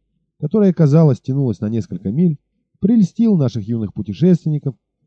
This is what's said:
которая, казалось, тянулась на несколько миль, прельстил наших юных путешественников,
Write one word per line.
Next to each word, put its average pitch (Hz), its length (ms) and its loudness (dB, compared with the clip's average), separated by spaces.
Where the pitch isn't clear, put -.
которая, 190 360 0
казалось, 151 480 4
тянулась 131 380 -4
на 107 100 -4
несколько 98 400 -6
миль, 156 280 0
прельстил 214 600 0
наших 117 280 -2
юных 113 280 -6
путешественников, 147 800 -2